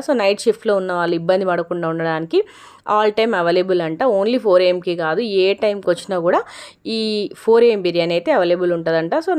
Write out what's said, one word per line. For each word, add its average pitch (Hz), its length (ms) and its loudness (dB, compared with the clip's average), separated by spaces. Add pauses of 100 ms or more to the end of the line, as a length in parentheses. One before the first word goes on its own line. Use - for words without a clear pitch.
So, 294 160 0
నైట్ 202 240 0
షిఫ్ట్లో 208 360 0
ఉన్న 185 180 -4
వాళ్ళు 170 220 0
ఇబ్బంది 185 280 2
పడకుండా 170 440 -4
ఉండడానికి 165 460 -2 (520)
all 214 260 2
time 226 220 0
available 180 460 0
అంట. 160 140 -6 (180)
Only 226 260 0
ఫోర్ 185 220 4
ఏఎంకి 180 360 0
కాదు, 160 180 0 (220)
ఏ - 20 4 (180)
టైంకి 202 280 -2
వచ్చినా 185 340 -4
కూడా 240 160 2 (560)
ఈ - 20 -4 (440)
ఫోర్ 233 260 4
ఏఎం 214 160 2
బిర్యానీ 170 320 0
అయితే 175 220 0
అవైలబుల్ 175 380 2
ఉంటుందంట. 165 380 -2 (120)
So, 370 120 0